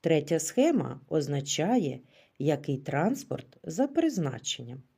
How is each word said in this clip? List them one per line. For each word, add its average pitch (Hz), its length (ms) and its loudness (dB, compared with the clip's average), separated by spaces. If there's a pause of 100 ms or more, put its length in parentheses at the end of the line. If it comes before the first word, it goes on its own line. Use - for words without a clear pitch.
Третя 160 380 4
схема 185 680 2
означає, 151 880 0 (400)
який 143 380 0
транспорт - 880 -2
за 196 240 0
призначенням 139 960 -2 (140)